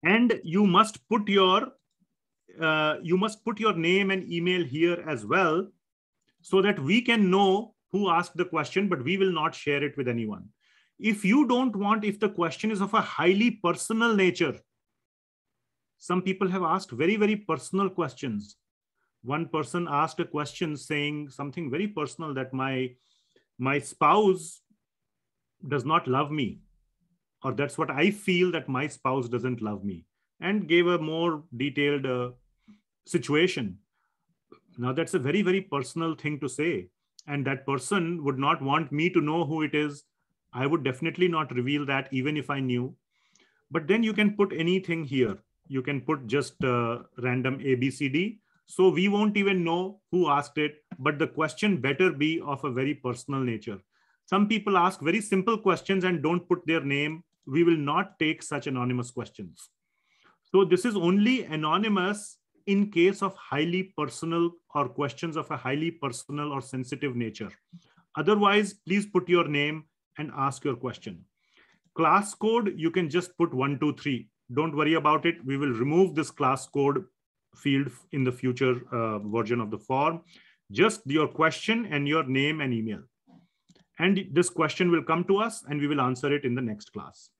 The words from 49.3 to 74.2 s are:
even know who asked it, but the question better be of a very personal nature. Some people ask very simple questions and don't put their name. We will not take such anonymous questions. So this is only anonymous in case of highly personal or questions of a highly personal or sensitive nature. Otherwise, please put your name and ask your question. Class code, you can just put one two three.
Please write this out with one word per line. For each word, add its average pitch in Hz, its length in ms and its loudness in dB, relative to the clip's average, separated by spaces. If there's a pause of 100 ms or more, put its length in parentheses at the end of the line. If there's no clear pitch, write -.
even 196 260 2
know 180 360 -2 (100)
who 170 200 2
asked 143 280 0
it, 151 260 -4 (140)
but 143 220 -2
the 156 80 2
question 160 500 -2
better 143 340 2
be 156 300 0
of 139 220 -6
a 147 80 -4
very 135 220 -2
personal 135 480 -6
nature. 113 380 -6 (460)
Some 202 220 2
people 208 300 0
ask 185 240 2
very 196 200 0
simple 208 360 0
questions 190 460 0
and 180 200 0
don't 175 240 0
put 180 180 0
their 160 160 2
name. 147 420 -2 (220)
We 147 180 2
will 170 140 4
not 156 420 -2
take 160 220 0
such 147 260 -6
anonymous 123 440 -2
questions. - 580 -14 (840)
So 196 120 8
this 175 220 2
is 226 100 0
only 202 480 4
anonymous 185 920 -2 (280)
in 202 240 2
case 185 320 4
of 190 140 -4
highly 170 600 -2
personal 165 540 -2 (220)
or 143 140 0
questions 143 480 -6
of 160 160 -6
a 143 60 -6
highly 151 340 -4
personal 147 640 -8
or 135 80 -6
sensitive 127 520 -6
nature. 113 380 -6 (640)
Otherwise, 202 580 4
please 196 320 -2
put 180 220 -2
your 175 220 4
name 151 340 -2 (340)
and 151 200 -8
ask 135 260 -2
your 131 140 -2
question. 104 480 -10 (720)
Class 175 380 4
code, 220 440 0
you 160 120 0
can 170 200 0
just 170 280 -2
put 170 160 0
one 139 240 0
two 147 180 0
three. 131 340 -6 (240)